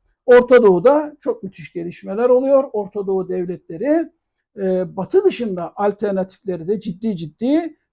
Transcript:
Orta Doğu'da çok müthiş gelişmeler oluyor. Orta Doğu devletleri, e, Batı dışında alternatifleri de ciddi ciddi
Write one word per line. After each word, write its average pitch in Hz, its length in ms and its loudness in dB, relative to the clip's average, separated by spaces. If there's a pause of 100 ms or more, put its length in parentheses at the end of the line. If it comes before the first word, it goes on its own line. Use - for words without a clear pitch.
(260)
Orta 247 380 6
Doğu'da 262 560 4
çok - 240 -6
müthiş 185 300 -16
gelişmeler 190 560 -4
oluyor. 269 340 4 (100)
Orta 202 340 -6
Doğu 190 220 -2
devletleri, 185 840 -4 (460)
e, 185 400 -4
Batı 247 260 0
dışında 202 520 -2
alternatifleri 190 920 -4
de 214 120 -2
ciddi 202 380 -6
ciddi 269 600 -4 (160)